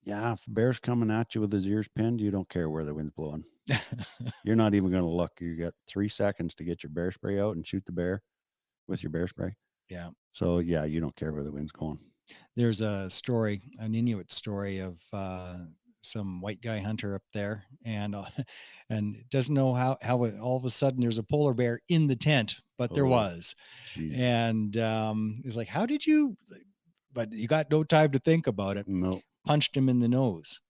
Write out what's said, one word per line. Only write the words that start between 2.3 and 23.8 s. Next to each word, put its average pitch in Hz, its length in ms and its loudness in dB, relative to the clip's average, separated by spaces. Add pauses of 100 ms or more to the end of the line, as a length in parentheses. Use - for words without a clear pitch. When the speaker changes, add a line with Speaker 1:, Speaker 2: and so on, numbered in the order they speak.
Speaker 1:
don't 95 180 -2
care 82 200 -2
where 78 160 -4
the 73 80 -4
wind's 76 200 -6
blowing. 78 320 -8 (220)
Speaker 2:
<laughs> - 760 -6
Speaker 1:
You're 107 120 2
not 110 180 4
even 95 180 4
gonna 90 180 2
look. 85 320 -2
You 85 160 -6
got 85 160 -6 (140)
three 101 220 -2
seconds 101 460 -2
to 78 80 -12
get 85 200 -6
your 76 80 -12
bear 87 200 -2
spray 101 280 -4
out 104 160 0
and 104 120 -8
shoot 98 180 -4
the - 60 -12
bear 90 320 -2 (640)
with 92 160 -6
your 78 80 -6
bear 85 160 -2
spray. 92 280 -6 (340)
Speaker 2:
Yeah. 87 220 -12 (200)
Speaker 1:
So, 87 280 0
yeah, 82 260 0
you 78 160 -2
don't 78 140 -4
care 78 180 -6
where 73 100 -6
the 73 80 -6
wind's 73 220 -8
going. 78 260 -8 (560)
Speaker 2:
There's 117 260 2
a 98 280 -2
story, 107 520 0 (180)
an 110 160 -4
Inuit 113 360 -2
story 98 480 -2
of, 90 220 -6 (120)
uh, 92 440 -6 (460)
some 95 380 -6
white 101 200 -6
guy 113 180 -4
hunter 104 340 -4
up 95 80 -4 (120)
there 104 300 -4 (220)
and, 104 300 -4
uh, 98 100 -10 (320)
<laughs> - 320 -20
and 107 400 -4
doesn't 139 240 0
know 135 200 4
how, 127 280 2
how 123 220 2
it, 104 160 -2
all 123 180 -2
of 127 80 -4
a 127 40 0
sudden 131 320 2
there's 117 180 2
a 110 40 -4
polar 147 300 2
bear 120 260 0 (100)
in 160 180 6
the 131 80 4
tent, 123 400 2 (220)
but 120 160 -2
there 143 120 4
Speaker 1:
Oh, 131 40 4
Speaker 2:
was. 98 460 2 (300)